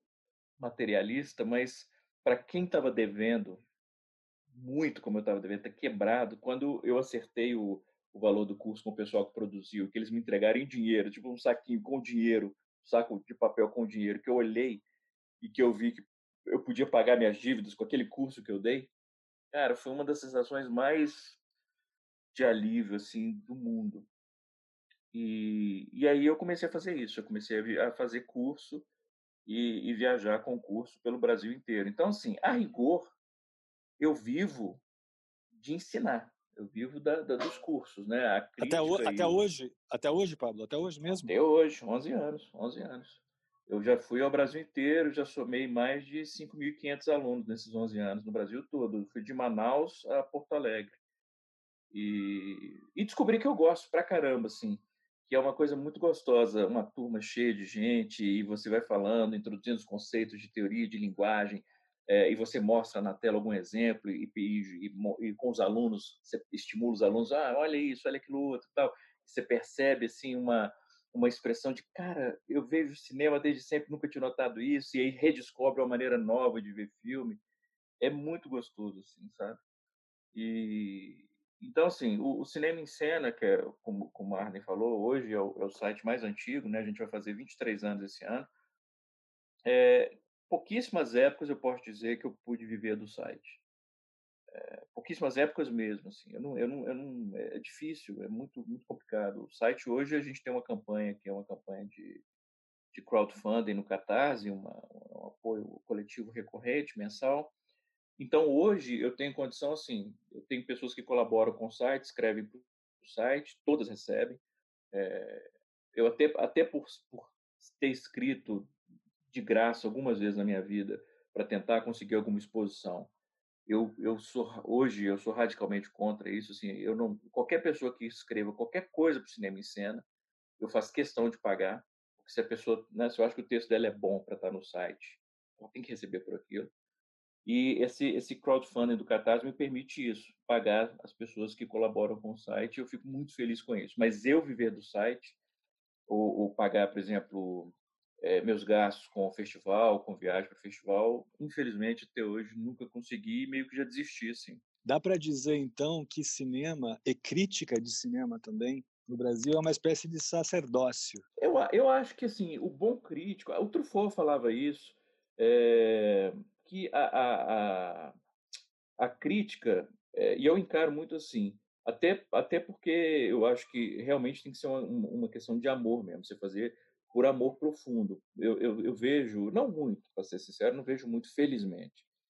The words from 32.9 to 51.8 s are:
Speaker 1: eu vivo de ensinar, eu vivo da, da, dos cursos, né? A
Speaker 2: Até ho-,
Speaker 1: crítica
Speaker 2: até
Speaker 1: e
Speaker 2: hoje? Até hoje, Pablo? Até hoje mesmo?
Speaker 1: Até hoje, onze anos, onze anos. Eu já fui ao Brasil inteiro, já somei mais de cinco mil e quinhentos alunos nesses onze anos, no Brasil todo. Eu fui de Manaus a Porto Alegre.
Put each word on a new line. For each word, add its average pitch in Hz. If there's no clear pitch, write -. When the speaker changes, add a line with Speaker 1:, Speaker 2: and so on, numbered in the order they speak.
Speaker 1:
eu 151
vivo 123
de 135
ensinar, 175
eu 104
vivo 127
da, 151
da, 135
dos 160
cursos, 127
né? 117
A 104
Speaker 2:
Até 147
ho-, 160
Speaker 1:
crítica 120
Speaker 2:
até -
Speaker 1:
e 175
Speaker 2:
hoje? 185
Até -
hoje, 170
Pablo? 110
Até 113
hoje 160
mesmo? 175
Speaker 1:
Até 98
hoje, 156
onze 113
anos, 151
onze 120
anos. -
Eu 104
já 120
fui 120
ao 139
Brasil 143
inteiro, 151
já 147
somei 127
mais 127
de 147
cinco 151
mil 147
e 147
quinhentos 143
alunos 123
nesses 113
onze 113
anos, 104
no 110
Brasil 107
todo. 113
Eu 101
fui -
de 110
Manaus 127
a 135
Porto -
Alegre. 110